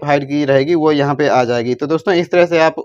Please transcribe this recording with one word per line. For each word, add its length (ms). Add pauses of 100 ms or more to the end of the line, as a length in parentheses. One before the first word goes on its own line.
हाइड 240
की 160
रहेगी 300
वो 160
यहाँ 240
पे 120
आ 160
जाएगी। 300
तो 140
दोस्तों 260
इस 180
तरह 140
से 140
आप 260